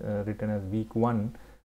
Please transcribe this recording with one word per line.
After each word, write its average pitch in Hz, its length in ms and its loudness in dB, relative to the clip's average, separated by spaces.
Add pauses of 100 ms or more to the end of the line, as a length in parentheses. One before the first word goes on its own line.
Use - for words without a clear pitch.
uh, 104 200 0
written 107 260 -2
as 104 140 0
week 107 320 -2
one 117 400 2 (360)